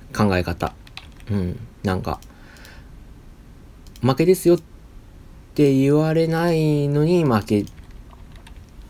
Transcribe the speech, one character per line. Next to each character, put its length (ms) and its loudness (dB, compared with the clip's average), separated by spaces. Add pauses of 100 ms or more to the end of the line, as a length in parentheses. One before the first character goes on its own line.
(160)
考 220 2
え 60 0
方。 300 -6 (580)
う 40 -2
ん。 220 -4 (260)
な 120 0
ん 60 -6
か、 180 -6 (1800)
負 140 2
け 100 2
で 100 6
す 120 -2
よ 80 6
っ 40 -10 (960)
て 180 4
言 220 4
わ 180 2
れ 140 2
な 240 0
い 360 0
の 180 0
に 180 2
負 220 2
け 200 0 (1200)